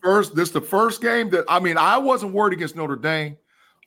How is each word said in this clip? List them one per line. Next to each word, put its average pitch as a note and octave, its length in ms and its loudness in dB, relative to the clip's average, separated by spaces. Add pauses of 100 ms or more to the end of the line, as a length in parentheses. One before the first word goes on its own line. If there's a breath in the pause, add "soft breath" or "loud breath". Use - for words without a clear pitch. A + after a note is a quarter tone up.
first, G3 320 2
this E3+ 140 0
is - 40 -12
the D3+ 80 0
first A3 400 0
game A#3 300 0
that, E3+ 180 2
I F3 120 2
mean, F3 180 0
I F#3+ 200 4
wasn't B3 340 0
worried G3+ 200 2
against D#3+ 220 -6
Notre D3+ 220 -6
Dame. D3+ 400 -4 (500 soft breath)